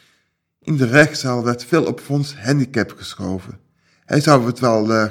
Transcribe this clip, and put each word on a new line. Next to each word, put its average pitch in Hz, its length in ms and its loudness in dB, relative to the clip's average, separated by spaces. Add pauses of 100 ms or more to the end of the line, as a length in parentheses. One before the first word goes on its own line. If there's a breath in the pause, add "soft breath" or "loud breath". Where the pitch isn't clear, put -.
(600)
In 156 160 -4
de 131 100 2
rechtszaal 127 580 2
werd 120 200 -2
veel 160 200 0
op - 160 -4
Fons' 143 360 -4
handicap 120 600 -2
geschoven. - 640 -10 (440)
Hij - 160 0
zou 143 260 4
het 120 120 -4
wel, 113 340 2
eh, 107 180 2